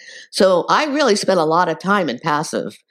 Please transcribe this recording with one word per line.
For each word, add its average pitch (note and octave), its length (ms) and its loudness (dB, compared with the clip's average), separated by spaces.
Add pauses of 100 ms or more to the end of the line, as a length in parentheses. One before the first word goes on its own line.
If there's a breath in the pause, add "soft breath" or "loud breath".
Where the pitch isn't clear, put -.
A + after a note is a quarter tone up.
(320 loud breath)
So F#3 380 2
I A#3+ 160 2
really C#4 300 2
spent F#3 240 0
a D#3 60 2
lot E3 240 2
of D#3+ 100 -4
time F#3 300 -2
in A#2+ 100 -6
passive D3 580 -4 (140 soft breath)